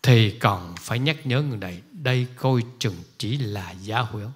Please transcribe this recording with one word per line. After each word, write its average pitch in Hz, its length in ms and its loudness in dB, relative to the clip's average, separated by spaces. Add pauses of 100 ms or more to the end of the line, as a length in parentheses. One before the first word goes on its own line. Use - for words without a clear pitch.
thì 113 280 8
còn 90 480 0
phải 113 200 -4
nhắc 147 280 -2
nhở 127 140 2
người 135 160 -2
này, 90 240 -10 (100)
đây 127 440 0
coi 131 280 2 (160)
chừng 98 160 -2 (220)
chỉ 107 200 -4
là 101 340 -6
giả 101 280 -4
huyễn. 104 360 -6